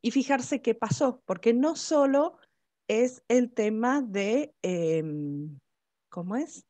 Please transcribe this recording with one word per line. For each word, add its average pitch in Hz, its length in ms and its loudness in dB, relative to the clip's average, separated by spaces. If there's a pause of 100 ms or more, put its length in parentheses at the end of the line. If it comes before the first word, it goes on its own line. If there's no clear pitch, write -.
y 233 100 -2
fijarse 269 500 0
qué 226 140 0
pasó, 247 500 -2
porque 190 280 0
no 294 220 2
solo 285 640 2 (500)
es 247 400 0
el 247 240 2
tema 226 500 0
de, 214 600 -2
em, 151 960 -2 (520)
¿cómo 180 260 -8
es? 320 340 -8